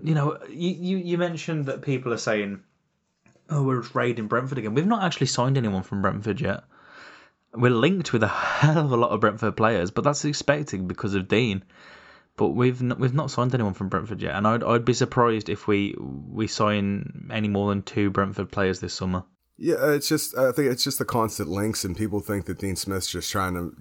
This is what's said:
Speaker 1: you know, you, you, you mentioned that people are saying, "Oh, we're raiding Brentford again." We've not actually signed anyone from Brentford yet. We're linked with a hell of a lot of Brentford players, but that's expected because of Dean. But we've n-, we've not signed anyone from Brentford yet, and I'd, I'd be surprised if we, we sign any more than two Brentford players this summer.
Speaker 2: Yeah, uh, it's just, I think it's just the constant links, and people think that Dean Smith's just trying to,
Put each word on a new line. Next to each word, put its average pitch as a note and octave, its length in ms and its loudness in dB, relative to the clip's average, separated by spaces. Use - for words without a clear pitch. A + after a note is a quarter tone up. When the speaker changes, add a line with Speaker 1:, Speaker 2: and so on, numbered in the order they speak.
Speaker 1:
you D#3 120 2
know, D3 240 0
you, E3+ 220 -2
you, F3+ 260 -2
you F3 220 -2
mentioned D#3+ 480 -2
that C3+ 160 -6
people B2+ 280 -2
are A2+ 60 0
saying, G2+ 440 -2
"Oh, D3 100 2
we're C3 220 2
raiding A#2+ 320 0
Brentford C3 320 0
again." G#2+ 160 -4
We've D#3+ 140 2
not G#3+ 160 2
actually D3 240 0
signed C3 280 2
anyone G#2 280 0
from G2 180 -4
Brentford G2+ 400 0
yet. - 220 -2
We're B2 180 4
linked D3 420 2
with A2 100 4
a G2+ 40 4
hell D3+ 580 2
of C3+ 60 2
a A#2+ 60 4
lot A#2 140 4
of G#2+ 100 0
Brentford G#2+ 360 0
players, G#2+ 340 2
but G#2+ 120 -2
that's C#3+ 200 0
expected C#3+ 640 -2
because F#2+ 280 -2
of F#2+ 120 0
Dean. G2+ 360 2
But G2 140 2
we've B2 320 2
n-, B2 180 0
we've B2+ 140 2
not B2+ 180 0
signed B2 220 0
anyone G#2+ 200 2
from F#2+ 160 -4
Brentford F#2 320 -4
yet, D#2+ 140 -4
and G#2 120 2
I'd, A#2 160 2
I'd A#2+ 220 2
be B2+ 80 4
surprised A#2+ 560 2
if - 180 -4
we, G2+ 300 2
we C#2 500 -6
sign G2+ 880 -2
any G#2+ 140 -2
more G2+ 220 2
than G2+ 120 0
two G2+ 300 0
Brentford G2 400 -2
players F#2+ 280 0
this - 140 -8
summer. F#2 300 -2
Speaker 2:
Yeah, D#3+ 180 0
uh, C3+ 140 2
it's D3 180 0
just, D3+ 300 -2
I B2+ 160 4
think C#3 180 2
it's B2 140 -2
just C3+ 140 -4
the C3+ 60 -2
constant A2 440 0
links, G#2 340 -2
and F2+ 140 -4
people G#2 240 -2
think G2+ 240 -4
that F#2 140 -6
Dean G2 180 -4
Smith's F#2+ 340 -4
just - 180 -6
trying F#2 260 -2
to, F2 260 -6